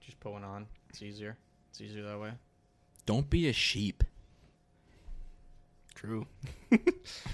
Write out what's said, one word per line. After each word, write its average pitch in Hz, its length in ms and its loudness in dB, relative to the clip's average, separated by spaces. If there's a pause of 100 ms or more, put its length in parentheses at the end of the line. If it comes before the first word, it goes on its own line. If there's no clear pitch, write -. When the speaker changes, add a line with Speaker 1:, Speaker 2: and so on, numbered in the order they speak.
Speaker 1:
just - 200 -20
put 104 120 -10
one 101 120 -10
on. 101 220 -10 (240)
It's - 100 -18
easier. 104 360 -10 (340)
It's - 100 -20
easier 107 220 -10
that 104 180 -8
way. 107 120 -8 (720)
Speaker 2:
Don't 127 240 2
be 170 180 6
a 127 40 4
sheep. - 500 2 (1900)
Speaker 3:
True. 110 320 -6 (440)
<laughs> 233 60 10 (580)